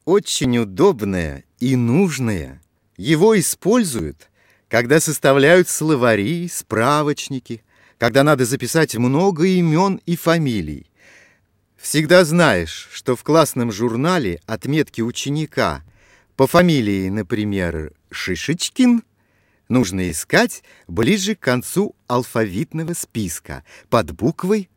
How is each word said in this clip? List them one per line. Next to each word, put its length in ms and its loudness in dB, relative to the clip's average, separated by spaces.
очень 540 0
удобная 840 -2
и 180 0
нужная. 840 -2
Его 420 2
используют, 920 -2
когда 320 2
составляют 680 4
словари, 800 0
справочники, 1120 -4
когда 240 2
надо 220 4
записать 500 -2
много 500 0
имен 480 2
и 100 -2
фамилий. 720 -2
Всегда 460 4
знаешь, 680 0
что 220 -4
в 80 -10
классном 480 2
журнале 760 -2
отметки 540 -4
ученика 800 -4
по 120 4
фамилии, 600 2
например, 840 -4
Шишечкин, 960 -2
нужно 420 0
искать 540 0
ближе 480 0
к 40 -20
концу 540 -2
алфавитного 840 -4
списка 720 -10
под 200 0
буквой 680 -2